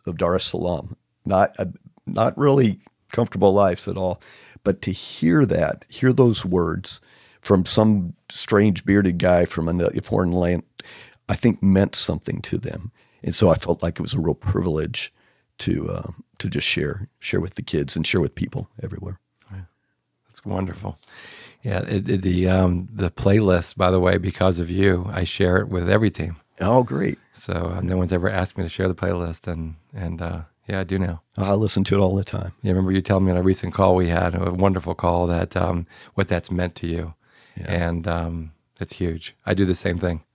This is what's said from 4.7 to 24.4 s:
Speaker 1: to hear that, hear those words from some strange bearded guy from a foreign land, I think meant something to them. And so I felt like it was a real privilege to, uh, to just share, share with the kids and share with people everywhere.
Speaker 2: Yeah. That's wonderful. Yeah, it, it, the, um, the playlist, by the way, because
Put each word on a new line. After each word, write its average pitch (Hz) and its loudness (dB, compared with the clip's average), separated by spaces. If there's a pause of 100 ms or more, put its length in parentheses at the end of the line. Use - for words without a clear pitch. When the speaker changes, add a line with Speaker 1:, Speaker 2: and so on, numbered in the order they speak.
Speaker 1:
to - -4
hear 156 0
that, 82 -2
hear - 0
those 120 4
words 87 -2 (420)
from 95 4
some 104 2 (140)
strange 101 2
bearded 98 2
guy 87 4
from 82 -2 (120)
a - -2
foreign 92 0
land, 87 0 (680)
I 101 0
think - 2
meant 98 4
something - -4
to - -6
them. - -10 (300)
And - -4
so 92 6
I 80 6
felt 85 -4
like 85 -4
it - -4
was 82 -6
a - -2
real 80 0
privilege 90 -4 (460)
to, - -2
uh, - -8 (280)
to - -6
just - -4
share, 76 -4 (120)
share - -2
with 90 -6
the - -10
kids 71 -2
and 80 -2
share 90 0
with 69 -2
people - -8 (120)
everywhere. 95 -10 (320)
Speaker 2:
Yeah. 95 -14 (640)
That's - -20
wonderful. 95 -6 (640)
Yeah, 95 -2
it, - -2
it, 98 0
the, 92 2
um, 92 2
the 101 -2
playlist, 98 2
by 92 4
the 92 4
way, 92 4
because 90 0